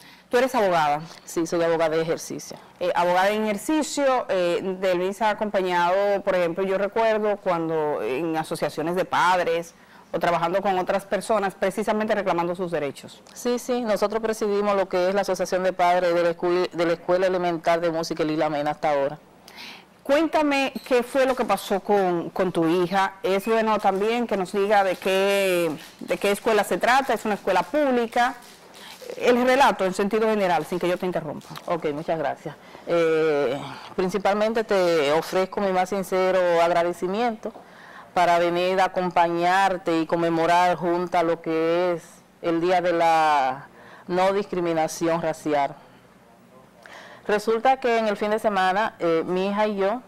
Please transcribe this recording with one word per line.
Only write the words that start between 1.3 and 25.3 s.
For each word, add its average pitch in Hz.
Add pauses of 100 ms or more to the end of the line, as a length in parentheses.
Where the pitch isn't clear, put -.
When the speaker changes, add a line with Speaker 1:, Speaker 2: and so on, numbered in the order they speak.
Speaker 2:
soy 170
abogada 165
de 165
ejercicio. - (240)
Speaker 1:
Eh, 180
abogada 180
en 214
ejercicio, 262
eh, 175 (220)
Delmis 185
ha 220
acompañado, 196
por 190
ejemplo, 180
yo 196
recuerdo 214
cuando 160
en 151
asociaciones 160
de 180
padres 170 (360)
o -
trabajando 170
con 190
otras 190
personas, 196
precisamente 214
reclamando 175
sus 175
derechos. 143 (100)
Speaker 2:
Sí, 240
sí, 247
nosotros 214
presidimos 208
lo 190
que 180
es 190
la 202
Asociación 185
de 185
Padres 180
de 175
la 175
Escu-, 180
de 165
la 170
Escuela 180
Elemental 175
de 170
Música 165
Lila 156
Mena 147
hasta 156
ahora. 143 (840)
Speaker 1:
Cuéntame 294 (140)
qué 247
fue 262
lo 262
que 254
pasó 202
con, 180
con 185
tu 165
hija. 185
Es 190
bueno 220
también 214
que 220
nos 185
diga 202
de 190
qué, 190 (300)